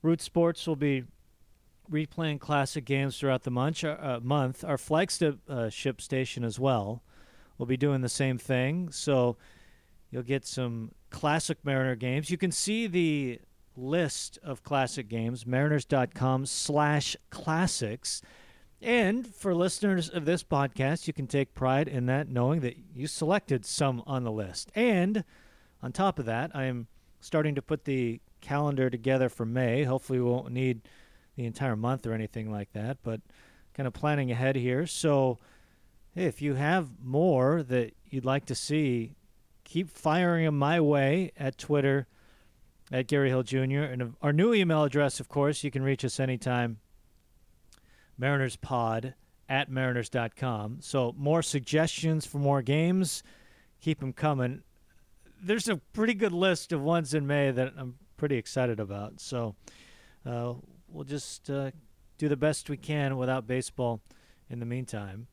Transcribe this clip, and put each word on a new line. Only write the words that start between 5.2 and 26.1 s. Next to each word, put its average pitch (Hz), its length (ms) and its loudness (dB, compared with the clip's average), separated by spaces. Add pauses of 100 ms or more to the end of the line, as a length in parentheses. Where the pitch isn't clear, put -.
uh, 120 180 -2
ship 120 320 -4
station 127 460 -2
as 113 160 -4
well 120 420 0 (540)
will 123 80 -4
be 127 100 0
doing 139 240 2
the 127 80 -2
same 131 300 0
thing. 139 560 0
So 123 420 2 (760)
you'll 123 140 -6
get 131 220 -4
some 117 480 -6 (160)
classic 156 560 -2
Mariner 131 320 0
games. 127 320 -2
You 175 80 -2
can 185 160 0
see 220 340 -2
the 151 540 0 (340)
list 143 680 -4
of 139 220 -10
classic 131 460 -2
games, 113 360 -4
mariners 139 380 2
dot 131 300 2
com 131 320 2
slash 147 720 0 (140)
classics. 160 880 -2 (640)
And 233 400 2
for 196 300 -2
listeners 180 540 2
of 165 160 -4
this 165 180 2
podcast, 139 640 0
you 151 60 -4
can 139 120 -4
take 139 280 0
pride 135 340 2
in 123 200 -2
that, 139 200 0
knowing 131 320 2
that 123 160 -4 (180)
you 139 140 -6
selected 151 580 0
some 131 400 0
on 127 200 -2
the 113 60 -2
list. 104 440 -6
And 208 480 2 (580)
on 127 120 -8
top 185 260 0